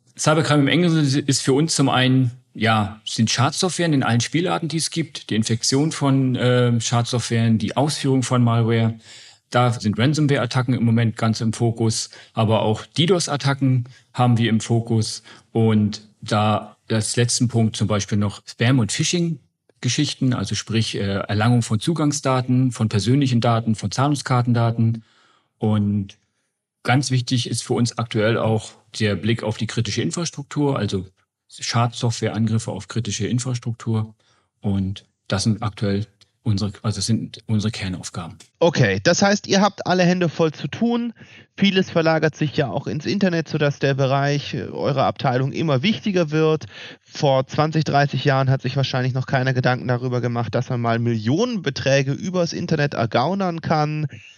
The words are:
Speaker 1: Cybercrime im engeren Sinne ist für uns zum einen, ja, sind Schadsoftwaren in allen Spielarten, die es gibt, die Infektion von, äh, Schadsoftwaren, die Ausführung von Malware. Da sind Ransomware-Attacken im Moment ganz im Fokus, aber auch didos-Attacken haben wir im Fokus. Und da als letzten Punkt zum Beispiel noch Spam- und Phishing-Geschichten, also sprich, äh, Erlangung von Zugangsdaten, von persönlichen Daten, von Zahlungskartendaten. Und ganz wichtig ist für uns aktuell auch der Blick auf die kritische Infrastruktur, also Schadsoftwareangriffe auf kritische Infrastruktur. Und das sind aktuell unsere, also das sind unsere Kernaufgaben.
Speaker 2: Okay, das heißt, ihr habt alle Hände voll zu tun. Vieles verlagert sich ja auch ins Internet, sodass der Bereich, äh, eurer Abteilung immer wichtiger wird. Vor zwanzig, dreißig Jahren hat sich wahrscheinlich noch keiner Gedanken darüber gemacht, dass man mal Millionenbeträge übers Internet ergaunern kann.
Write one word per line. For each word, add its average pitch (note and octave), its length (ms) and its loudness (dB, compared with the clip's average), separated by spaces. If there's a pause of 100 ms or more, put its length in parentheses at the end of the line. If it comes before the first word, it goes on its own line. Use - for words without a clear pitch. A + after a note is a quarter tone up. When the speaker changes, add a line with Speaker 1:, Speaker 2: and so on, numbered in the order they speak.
(180)
Speaker 1:
Cybercrime D3+ 460 4
im C#3 40 2
engeren D#3+ 380 2
Sinne C#3 200 0
ist C3+ 160 0
für C#3 120 2
uns D#3 200 2
zum C#3 140 2
einen, B2+ 440 4 (220)
ja, G#2 520 0
sind - 260 0
Schadsoftwaren E3 640 0
in C3+ 100 2
allen A#2+ 160 2
Spielarten, E3+ 480 0
die D#3 100 -4
es D3+ 140 -4
gibt, - 380 -6
die G#2+ 60 -2
Infektion C3+ 580 0
von, C3+ 420 2
äh, B2 440 2
Schadsoftwaren, A#2 800 0
die G2+ 200 -4
Ausführung C3+ 440 0
von B2 220 2
Malware. A#2 520 2 (540)
Da B2 220 4
sind G#2+ 260 -2
Ransomware-Attacken C3 760 0
im A2 100 0
Moment A#2 320 2
ganz A2 240 0
im A2+ 140 -2
Fokus, A2+ 560 0 (240)
aber A2 280 2
auch A2 240 -2
didos-Attacken C#3 1000 0 (280)
haben A#2+ 240 4
wir A#2 120 2
im A2 100 2
Fokus. A2+ 640 -2 (300)
Und G#2+ 480 2 (180)
da G#2+ 560 0 (140)
als A2 260 -2
letzten A#2+ 320 0
Punkt A2+ 300 0
zum G#2+ 100 0
Beispiel G#2 300 -2
noch G2+ 280 -2
Spam- B2+ 340 0
und G#2+ 120 0
Phishing-Geschichten, D#3 1400 -2
also G2 220 -4
sprich, A2 400 -2
äh, - 40 -4
Erlangung G#2 600 2
von A2 180 -2
Zugangsdaten, C3 960 0
von A2+ 160 0
persönlichen A#2+ 500 2
Daten, A2+ 360 2
von G2+ 160 -4
Zahlungskartendaten. A#2 1120 0 (540)
Und G#2 600 0 (680)
ganz B2+ 280 0
wichtig B2 380 0
ist A2+ 140 -4
für - 100 -4
uns - 240 0
aktuell A2+ 400 0
auch A2 340 -2 (280)
der G#2 160 0
Blick G#2+ 260 -2
auf G#2+ 140 -4
die G#2+ 120 -4
kritische A2+ 340 -4
Infrastruktur, D3 760 -2
also G2 280 -4 (420)
Schadsoftwareangriffe A2+ 1200 -2
auf F#2 180 -10
kritische G2+ 360 -4
Infrastruktur. A#2 880 -4 (460)
Und G2 460 -2 (240)
das - 140 0
sind G#2+ 200 0
aktuell G2+ 440 -2 (360)
unsere, G2+ 380 -2
also G#2 160 -4
das F#2+ 80 -4
sind - 400 -2
unsere G#2+ 260 -2
Kernaufgaben. E2+ 680 -10 (220)
Speaker 2:
Okay, A#2+ 420 2
das F3 200 2
heißt, G3+ 260 0
ihr G3 140 4
habt - 260 0
alle F3+ 160 2
Hände F3+ 240 2
voll D#3+ 240 0
zu - 160 -8
tun. A#3 460 -2 (420)
Vieles F#3 340 2
verlagert D#3+ 460 2
sich - 220 -2
ja C#3+ 120 0
auch - 160 -6
ins D3 200 -6
Internet, E3+ 420 0
sodass D3 320 -2
der C#3 140 2
Bereich, C#3 600 0
äh, F#2+ 80 -6
eurer G#2+ 420 -2
Abteilung B2+ 480 0
immer C3+ 300 0
wichtiger F3+ 480 0
wird. D#3 340 0 (360)
Vor C3 460 0
zwanzig, D#3 380 0
dreißig C#3+ 400 0
Jahren C3+ 240 2
hat C3+ 120 0
sich C3 140 -6
wahrscheinlich C3 380 -2
noch B2+ 120 -4
keiner C3 280 0
Gedanken B2+ 340 0
darüber B2 320 -2
gemacht, A#2 340 -4
dass A#2+ 140 -2
man B2 140 -4
mal A#2 180 0
Millionenbeträge C#3 1120 0
übers F3 400 -4
Internet D3+ 420 -2
ergaunern E3 680 -2
kann. D3+ 460 -2 (300)